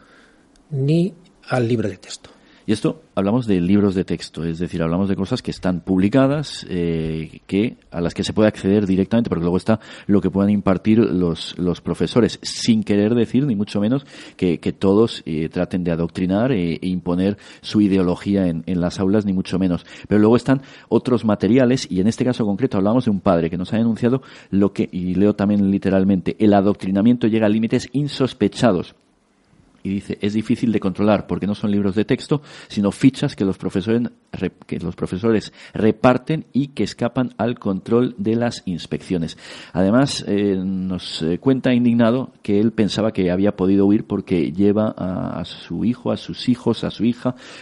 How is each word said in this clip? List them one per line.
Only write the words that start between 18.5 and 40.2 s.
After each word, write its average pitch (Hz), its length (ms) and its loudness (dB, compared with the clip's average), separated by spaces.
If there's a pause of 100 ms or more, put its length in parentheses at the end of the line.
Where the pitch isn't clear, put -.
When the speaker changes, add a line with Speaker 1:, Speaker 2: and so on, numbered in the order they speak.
Speaker 2:
en 90 160 -2
las 85 180 -2
aulas, 101 280 0
ni 95 80 -2
mucho 92 240 -2
menos. 90 260 0 (240)
Pero 104 120 4
luego 110 160 8
están 135 260 0 (260)
otros 113 380 0
materiales, 120 640 2
y 92 100 0
en 92 60 2
este 117 180 0
caso 120 220 -2
concreto 101 320 -2
hablamos 107 260 2
de 113 60 2
un 98 100 0
padre 85 300 2
que 87 80 -6
nos 92 160 -6
ha - 20 -2
denunciado 117 460 0 (260)
lo 98 240 2
que, - 180 -4
y 90 260 -4
leo 101 180 4
también 101 360 2
literalmente, 95 680 2
"El 107 160 6
adoctrinamiento 101 720 2
llega 110 180 2
a 104 60 2
límites 113 420 -2
insospechados". 123 1040 0 (920)
Y 95 40 -6
dice, - 320 -6
"Es 101 100 -2
difícil 110 400 0
de 104 80 0
controlar 101 460 0
porque 87 200 -4
no 101 80 -2
son 107 160 -4
libros 101 240 0
de 107 120 0
texto, 143 340 -2 (280)
sino 98 220 0
fichas - 460 0
que 104 80 -2
los 95 140 -2
profesores 113 500 -2 (240)
rep-, - 320 -6
que 71 140 -8
los 85 180 -8
profesores 101 560 -2 (220)
reparten 127 800 2
y 139 140 0
que - 160 -4
escapan 120 520 -4
al 120 220 -2
control 113 580 -2
de 110 180 -2
las 120 300 -2
inspecciones". 82 720 -6 (380)
Además, 113 520 2